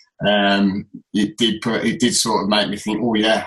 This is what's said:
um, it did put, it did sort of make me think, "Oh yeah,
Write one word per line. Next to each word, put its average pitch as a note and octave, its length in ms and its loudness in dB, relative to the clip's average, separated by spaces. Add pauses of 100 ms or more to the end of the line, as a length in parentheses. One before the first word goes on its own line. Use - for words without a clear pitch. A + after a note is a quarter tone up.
(280)
um, G2+ 600 2 (260)
it G#2 240 0
did A2+ 240 0
put, A2+ 240 -2
it A2+ 140 -2
did A#2+ 160 0
sort A2+ 260 0
of G2 80 -2
make G#2 200 0
me G2+ 80 -6
think, G#2+ 260 -4
"Oh A#2 100 0
yeah, A2 340 2